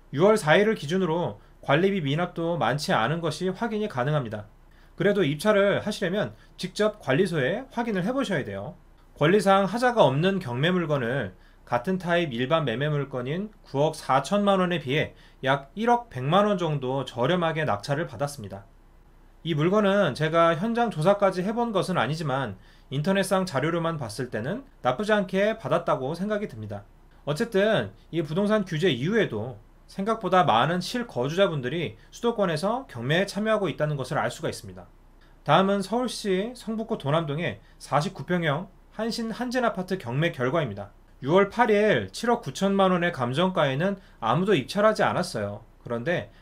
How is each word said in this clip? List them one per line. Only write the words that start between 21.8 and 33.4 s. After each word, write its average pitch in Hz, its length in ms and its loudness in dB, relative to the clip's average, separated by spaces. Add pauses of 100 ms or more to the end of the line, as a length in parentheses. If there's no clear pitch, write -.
아니지만 135 580 -2 (320)
인터넷상 190 560 0
자료로만 165 520 -2
봤을 120 340 -8
때는 135 320 -6 (180)
나쁘지 208 320 0
않게 208 460 0
받았다고 147 560 -2
생각이 202 320 -4
듭니다. 104 380 -12 (380)
어쨌든 190 680 0 (180)
이 165 140 -2
부동산 202 420 0
규제 165 240 0
이후에도 127 720 0 (280)
생각보다 190 560 2
많은 147 380 4
실거주자분들이 156 1160 -2 (140)
수도권에서 214 760 -2
경매에 147 380 0
참여하고 208 440 0